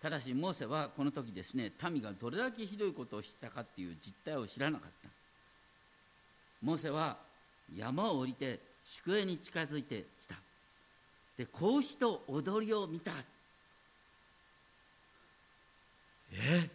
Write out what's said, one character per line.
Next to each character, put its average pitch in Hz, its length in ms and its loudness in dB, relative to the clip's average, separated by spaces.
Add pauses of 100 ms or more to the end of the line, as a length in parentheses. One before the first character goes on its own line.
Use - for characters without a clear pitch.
た 160 100 -2
だ 156 100 0
し、 127 140 -2
モ 170 180 2
ー - 20 -2
セ 117 120 -4
は 147 220 0
こ 143 140 -2
の 143 80 6
時 123 200 -4
で 92 100 -6
す - 140 -8
ね、 117 160 0 (180)
民 156 100 2
が 107 120 -2
ど 104 180 -4
れ 151 80 -2
だ 247 140 2
け 220 160 -6
ひ 202 100 -8
ど 208 80 2
い 170 80 2
こ 123 140 -6
と 104 100 -4
を 104 60 -4
し - 140 -12
た 117 120 -8
か 135 120 -6
っ 110 40 -6
て - 160 -10
い 87 100 -4
う 82 80 -10
実 - 140 -12 (100)
態 151 140 -2
を 113 100 -2
知 - 120 -12
ら 143 100 4
な 156 80 0
か - 100 -10
っ 85 40 -16 (100)
た。 - 80 -16 (1500)
モ 151 160 2
ー - 20 0
セ 147 120 -2
は 151 260 2 (580)
山 131 360 2
を 143 80 2
降 127 80 2
り 131 60 -2
て 127 260 -2 (240)
宿 - 340 0
営 202 80 4
に 180 140 0
近 - 220 -4
づ 147 180 0
い 123 40 -4
て 107 220 -4 (160)
き - 60 -18
た。 - 120 -12 (1000)
で、 123 100 -4
子 220 300 4
牛 - 200 2
と 226 300 2
踊 190 360 2
り 214 80 2
を 208 140 2
見 165 140 -4
た。 196 140 -4 (3250)
「え？ 160 420 6